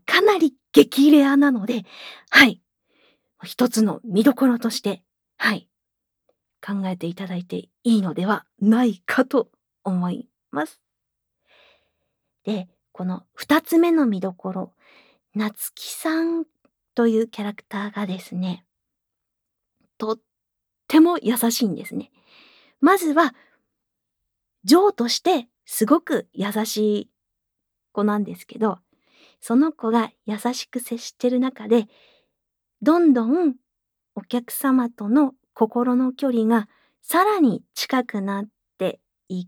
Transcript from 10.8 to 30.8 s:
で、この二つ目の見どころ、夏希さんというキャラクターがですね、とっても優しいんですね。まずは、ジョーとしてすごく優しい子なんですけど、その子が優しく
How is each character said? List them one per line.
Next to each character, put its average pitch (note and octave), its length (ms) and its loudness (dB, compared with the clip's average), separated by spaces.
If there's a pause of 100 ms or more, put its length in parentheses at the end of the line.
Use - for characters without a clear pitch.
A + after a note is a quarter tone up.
で、 G3 240 -8 (240)
こ - 120 -12
の F#3 200 -8 (100)
二 - 260 -2
つ E4 180 0
目 E4+ 140 2
の D4+ 140 2
見 G3 140 -2
ど F#3+ 120 -6
こ F#3 200 -10
ろ、 F#3 200 -10 (600)
夏 G#3+ 400 -6
希 - 200 -14
さ D#4+ 280 -4
ん E4 220 -4 (500)
と A#3 120 2
い A3+ 160 2
う A3+ 60 -4
キ - 140 -10
ャ - 20 -6
ラ G#3 100 -8
ク - 80 -20
タ G3+ 280 -10
ー - 40 -18
が G#3 120 -6
で F#3 120 -6
す - 160 -16
ね、 F3+ 300 -6 (1300)
と A3 140 -6
っ A3+ 80 -8 (680)
て D4+ 100 4
も E4+ 200 6
優 A#3 180 -2
し A#3 260 -2
い A3 60 0
ん E3 60 -4
で F#3+ 100 -12
す - 100 -14
ね。 - 160 -10 (680)
ま F4+ 160 4
ず E4 160 -2
は、 D4+ 220 2 (1300)
ジ A#3+ 120 6
ョ G4 160 4
ー - 20 -6
と A#3+ 140 -4
し - 120 -4
て D#4+ 280 -2 (160)
す - 220 -2
ご D#4 140 2
く - 320 -4
優 G3+ 200 -6 (120)
し G#3 380 -2
い - 80 -18 (840)
子 G#3 120 -4
な G#3 140 0
ん G3+ 60 -2
で F3 120 -12
す - 100 -20
け - 120 -20
ど、 G#3 200 -2 (600)
そ - 160 -6
の D4+ 160 2
子 A3+ 180 -6
が A3+ 200 0 (160)
優 G#3 120 -6
し B3 300 -6
く B3 120 -8